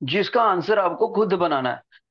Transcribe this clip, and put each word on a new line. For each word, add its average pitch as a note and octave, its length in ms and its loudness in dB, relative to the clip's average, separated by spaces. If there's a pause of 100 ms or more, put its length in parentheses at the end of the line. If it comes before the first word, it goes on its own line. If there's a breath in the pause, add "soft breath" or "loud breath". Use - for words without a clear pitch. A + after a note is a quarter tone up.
जिसका G3 400 0
answer G3+ 360 2
आपको F3+ 280 0
खुद G3+ 260 0
बनाना D3 380 0
है। - 120 -10 (280 soft breath)